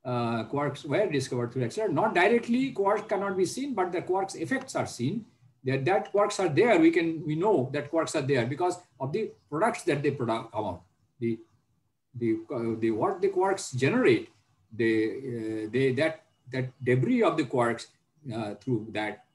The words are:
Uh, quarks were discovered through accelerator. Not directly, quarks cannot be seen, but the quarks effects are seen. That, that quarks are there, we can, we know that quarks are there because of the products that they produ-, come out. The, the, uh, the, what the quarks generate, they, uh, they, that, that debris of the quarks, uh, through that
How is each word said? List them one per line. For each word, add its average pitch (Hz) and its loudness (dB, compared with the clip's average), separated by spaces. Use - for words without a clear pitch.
Uh, 120 -2
quarks 143 -4
were 160 2
discovered 127 -2
through 131 -2
accelerator. 190 -2
Not 190 0
directly, 233 2
quarks 202 0
cannot 196 -2
be 185 4
seen, 269 -6
but 180 0
the 175 -2
quarks 190 -2
effects 160 -4
are 135 -2
seen. 170 -4
That, 135 -2
that 196 0
quarks 208 2
are 185 2
there, 180 4
we 160 8
can, 165 0
we 151 -2
know 160 2
that 147 -4
quarks 160 -2
are 147 0
there 131 2
because 339 -2
of 135 -6
the 208 -4
products 175 0
that 147 0
they 143 2
produ-, 113 -4
come 107 -6
out. 90 -8
The, 113 -2
the, 113 0
uh, 117 -4
the, 113 2
what 160 0
the 196 2
quarks 190 0
generate, 139 4
they, 110 -2
uh, 107 -10
they, 131 2
that, 156 0
that 127 -4
debris 131 4
of 165 4
the 156 0
quarks, 117 0
uh, 107 -6
through 110 -4
that 104 -6